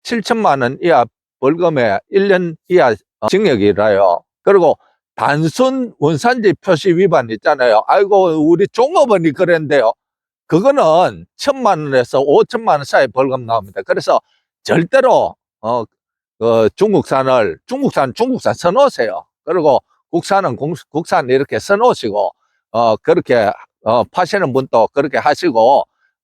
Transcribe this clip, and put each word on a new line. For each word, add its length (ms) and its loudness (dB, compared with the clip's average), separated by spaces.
칠천만 580 -2
원 200 -2
이하 240 2
벌금에 600 0
일 180 0
년 280 -2
이하, 260 2
어, 100 -6
징역이라요. 960 2
그리고 360 2
단순 840 -2
원산지 600 0
표시 340 0
위반 360 0
있잖아요. 560 0
아이고, 600 2
우리 180 2
종업원이 640 0
그랬는데요. 600 0
그거는 760 2
천만 480 -2
원에서 380 0
오천만 580 0
원 60 -10
사이 220 0
벌금 400 -4
나옵니다. 380 -6
그래서 360 -2
절대로, 720 0
어, 220 -4
그 360 2
중국산을, 880 0
중국산, 480 -2
중국산 400 -4
써놓으세요. 720 -2
그리고 360 0
국산은 440 -2
국-, 220 -8
국산 420 -4
이렇게 260 0
써놓으시고, 760 -2
어, 260 0
그렇게, 540 0
어, 200 0
파시는 500 -4
분도 400 0
그렇게 240 -2
하시고, 680 0